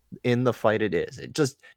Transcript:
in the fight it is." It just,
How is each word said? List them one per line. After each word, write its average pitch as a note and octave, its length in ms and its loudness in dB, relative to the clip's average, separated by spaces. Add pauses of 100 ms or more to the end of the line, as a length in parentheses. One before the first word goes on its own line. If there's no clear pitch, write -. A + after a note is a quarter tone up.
(220)
in B2 220 2
the B2 80 2
fight A2 300 2
it G2+ 120 -2
is." - 240 -4
It - 160 -14
just, C#3+ 240 -2 (180)